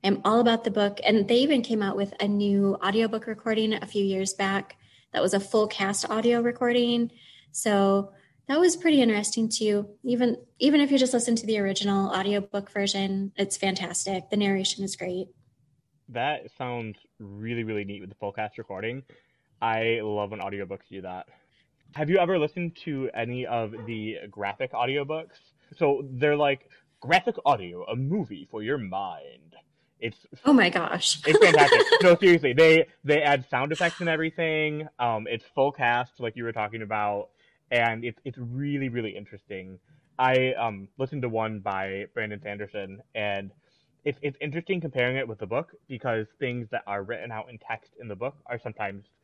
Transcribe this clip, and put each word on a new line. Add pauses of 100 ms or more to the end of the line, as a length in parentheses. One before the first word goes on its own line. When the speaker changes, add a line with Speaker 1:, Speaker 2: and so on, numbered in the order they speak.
Speaker 1:
I'm
all
about
the
book.
And
they
even
came
out
with
a
new
audiobook
recording
a
few
years
back (360)
that
was
a
full
cast
audio
recording. (420)
So (360)
that
was
pretty
interesting
too. (140)
Even, (220)
even
if
you
just
listen
to
the
original
audiobook
version,
it's
fantastic.
The
narration
is
great. (840)
Speaker 2:
That
sounds (200)
really,
really
neat
with
the
full
cast
recording. (580)
I
love
when
audiobooks
do
that. (680)
Have
you
ever
listened
to
any
of (140)
the (140)
graphic
audiobooks? (400)
So
they're
like, (320)
"Graphic (100)
audio,
a
movie
for
your
mind." (420)
It's (260)
Speaker 1:
Oh
my
gosh.
<laughs>
Speaker 2:
it's
fantastic. (220)
No,
seriously,
they, (180)
they
add
sound
effects
and
everything. (120)
Um,
it's
full
cast,
like
you
were
talking
about, (400)
and
it's,
it's
really,
really
interesting. (400)
I,
um, (100)
listened
to
one
by
Brandon
Sanderson, (140)
and (540)
it's,
it's
interesting
comparing
it
with
the
book (180)
because (120)
things
that
are
written
out
in
text
in
the
book (100)
are
sometimes (180)